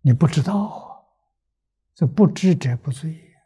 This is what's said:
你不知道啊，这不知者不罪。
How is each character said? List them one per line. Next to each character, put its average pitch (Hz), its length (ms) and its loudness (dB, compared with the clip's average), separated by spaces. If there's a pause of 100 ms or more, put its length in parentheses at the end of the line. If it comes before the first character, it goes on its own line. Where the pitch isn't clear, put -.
你 131 100 4
不 - 120 2
知 - 160 0
道 202 160 -2
啊， - 460 -8 (880)
这 160 140 -2
不 202 180 2
知 180 300 2
者 123 220 -2
不 135 160 -8
罪。 - 420 -12 (120)